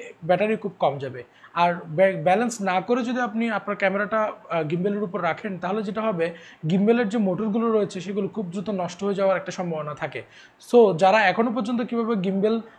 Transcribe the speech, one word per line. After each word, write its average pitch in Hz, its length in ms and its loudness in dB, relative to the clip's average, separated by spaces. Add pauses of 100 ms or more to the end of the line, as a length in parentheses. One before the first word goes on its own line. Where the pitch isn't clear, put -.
(240)
ব্যাটারি 202 320 2
খুব 208 220 -6
কম 143 200 2
যাবে। 127 240 -10 (320)
আর 175 200 2 (120)
ব্যা-, 165 360 2
ব্যালেন্স 202 400 2
না 185 180 0
করে 240 240 0
যদি 254 160 -2
আপনি 233 300 -2
আপনার 202 260 -4
ক্যামেরাটা, 202 560 0 (180)
আহ, 165 120 0
গিম্বলের 185 400 -2
উপর 185 200 -4
রাখেন 175 360 -4
তাহলে 196 240 -4
যেটা 214 200 -4
হবে 170 320 0 (360)
গিম্বলের 214 380 4
যে 226 100 -2
মোটরগুলো 214 540 0
রয়েছে 202 280 0
সেগুলো 190 280 -4
খুব 196 220 -8
দ্রুত 196 200 -8
নষ্ট 180 340 -6
হয়ে 202 100 0
যাওয়ার 190 220 2
একটা 175 160 -6
সম্ভাবনা 156 420 -6
থাকে। 139 280 -8 (480)
So 214 260 6
যারা 190 260 6
এখনও 208 300 2
পর্যন্ত 233 280 -2
কীভাবে 233 360 -2
গিম্বল 196 440 0 (180)